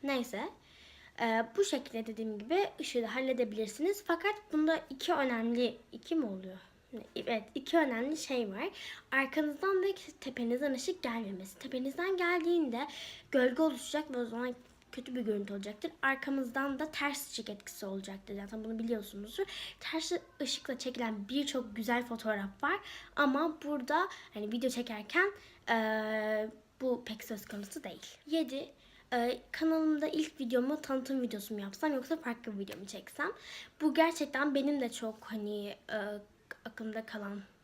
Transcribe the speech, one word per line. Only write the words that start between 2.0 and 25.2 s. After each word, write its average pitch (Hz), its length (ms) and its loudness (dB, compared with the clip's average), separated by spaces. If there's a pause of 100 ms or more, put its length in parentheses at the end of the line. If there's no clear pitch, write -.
dediğim 220 340 -4
gibi 330 280 4 (120)
ışığı 254 240 0
da 220 120 -4
halledebilirsiniz. 247 920 0
Fakat 392 280 2 (160)
bunda 311 280 4 (100)
iki 269 240 0
önemli, 240 640 2 (140)
iki - 240 -4
mi 294 100 4
oluyor? 190 320 -6 (580)
Evet, 220 280 -2 (120)
iki 285 220 2
önemli 277 400 4
şey 240 320 -2
var. 240 200 -4 (420)
Arkanızdan 302 720 2
ve 392 100 4 (260)
tepenizden 254 540 0
ışık 311 300 -2
gelmemesi. 196 560 -6
Tepenizden 277 580 -2
geldiğinde 330 720 2 (440)
gölge 254 300 6
oluşacak 294 500 2
ve 254 60 -4
o 240 80 0
zaman 247 300 -4 (360)
kötü 254 240 -8
bir 247 60 0
görüntü 202 320 0
olacaktır. 208 380 -6 (100)
Arkamızdan 269 800 0
da 311 120 -2
ters 285 400 -2
ışık 220 180 -8
etkisi - 360 -10
olacaktır. 196 500 -8
Zaten 208 280 -8
bunu 220 160 -4
biliyorsunuzdur. 226 680 -2 (340)
Ters 320 320 -2 (300)
ışıkla - 380 -2
çekilen 226 500 -2
birçok 254 460 0
güzel 240 280 2
fotoğraf 214 600 -2
var. 381 160 4 (360)
Ama 294 500 4
burada 294 420 2 (260)
hani 208 180 -4
video 240 180 2
çekerken, 247 640 2 (380)